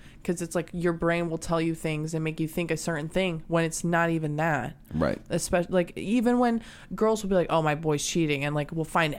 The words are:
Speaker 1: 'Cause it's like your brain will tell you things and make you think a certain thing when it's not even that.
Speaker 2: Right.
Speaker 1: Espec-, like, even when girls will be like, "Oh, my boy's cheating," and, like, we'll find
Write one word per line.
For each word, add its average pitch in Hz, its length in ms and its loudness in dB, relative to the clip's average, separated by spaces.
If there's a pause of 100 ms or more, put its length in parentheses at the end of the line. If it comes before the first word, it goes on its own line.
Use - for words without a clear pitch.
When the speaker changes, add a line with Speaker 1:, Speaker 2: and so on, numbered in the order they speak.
(240)
Speaker 1:
'Cause 175 180 -2
it's 165 120 -6
like 170 180 -2
your 175 200 0
brain 170 380 0
will 160 80 -4
tell 165 220 0
you 165 140 0
things 156 400 -4
and 160 100 0
make 156 160 -2
you 156 80 0
think 170 220 -2
a 165 60 0
certain 160 320 -2
thing 175 380 -2
when 165 180 2
it's 160 200 -4
not 170 260 2
even 156 260 0
that. 147 400 0 (180)
Speaker 2:
Right. 71 340 0
Speaker 1:
Espec-, - 420 0
like, 180 260 2
even 240 420 2
when 233 240 2 (320)
girls 214 280 2
will 190 80 -2
be 196 60 4
like, 170 140 2
"Oh, 165 120 4
my 151 120 4
boy's 151 300 0
cheating," 147 400 0
and, 147 100 0
like, 147 180 -2
we'll 160 120 -2
find 156 340 2